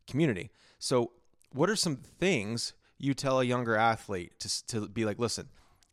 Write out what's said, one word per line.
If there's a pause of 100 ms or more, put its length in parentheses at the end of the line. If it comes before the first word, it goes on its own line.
community. (280)
So (400)
what
are
some
things (240)
you
tell
a
younger
athlete
to
s-,
to
be
like,
"Listen, (440)